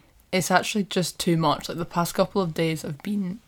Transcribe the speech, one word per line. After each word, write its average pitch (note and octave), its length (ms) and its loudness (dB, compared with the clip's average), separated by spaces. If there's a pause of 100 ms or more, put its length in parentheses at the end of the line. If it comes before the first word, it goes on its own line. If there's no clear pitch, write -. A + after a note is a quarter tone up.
(300)
it's F#3 200 0
actually G3 340 4
just - 340 -2
too E3+ 200 2
much. D#3 320 0
Like, D#3+ 80 -6
the E3 80 -4
past - 280 -2
couple G3 280 2
of E3 100 -2
days D#3+ 300 0
have C#3+ 200 -8
been G3+ 460 -4